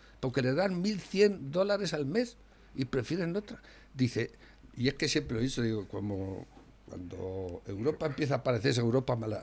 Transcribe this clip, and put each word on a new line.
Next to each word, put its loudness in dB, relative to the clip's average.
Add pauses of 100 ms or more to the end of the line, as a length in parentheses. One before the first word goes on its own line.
(200)
porque 0
le 4
dan 2
mil 0
cien 2
dólares 0
al 0
mes 0 (380)
y -2
prefieren 0
otra. -8 (340)
Dice, 0 (440)
y 0
es 2
que 0
siempre 0
lo 0
he 2
dicho, 0
digo, 0
como -4 (420)
cuando -8
Europa -2
empieza 0
a -4
parecerse 2
a 4
Europa, 4
mala, -4